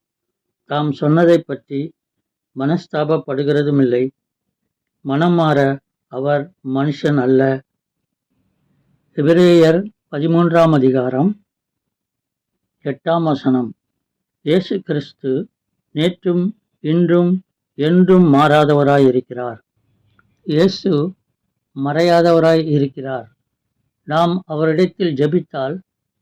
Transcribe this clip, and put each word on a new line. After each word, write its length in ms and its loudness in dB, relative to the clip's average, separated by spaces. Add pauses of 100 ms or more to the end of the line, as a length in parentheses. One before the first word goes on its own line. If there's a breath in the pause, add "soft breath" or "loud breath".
(640)
தாம் 260 -4
சொன்னதை 480 2
பற்றி 520 -10 (680)
மனஸ்தாபப்படுகிறதும் 1200 -2
இல்லை. 300 0 (880)
மனம் 320 -2
மாற 460 0 (280)
அவர் 440 -4 (220)
மனுஷன் 460 -2
அல்ல. 420 0 (1500)
எபிரேயர் 720 4 (240)
பதிமூன்றாம் 600 2
அதிகாரம் 680 0 (1400)
எட்டாம் 400 -4
வசனம். 500 -2 (680)
இயேசு 380 -2
கிறிஸ்து 680 -6 (460)
நேற்றும் 580 -4 (280)
இன்றும் 640 0 (300)
என்றும் 600 4
மாறாதவராயிருக்கிறார். 1200 2 (840)
இயேசு 680 -2 (640)
மறையாதவராய் 880 2
இருக்கிறார். 680 -4 (720)
நாம் 420 -2
அவரிடத்தில் 680 -2
ஜெபித்தால், 640 -4 (420)